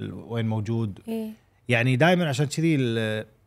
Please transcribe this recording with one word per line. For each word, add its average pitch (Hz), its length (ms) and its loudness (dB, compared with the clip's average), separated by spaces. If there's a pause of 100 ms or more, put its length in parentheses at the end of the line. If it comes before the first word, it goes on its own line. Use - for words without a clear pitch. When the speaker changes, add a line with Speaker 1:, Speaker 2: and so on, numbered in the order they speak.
Speaker 1:
ال-، 101 120 -8
وين 113 340 -6
موجود. 110 600 -2
Speaker 2:
إيه. 220 220 -6 (400)
Speaker 1:
يعني 120 260 2
دايمًا 170 340 4
عشان 143 160 0
كذي 160 300 0
ال-، 113 500 0 (220)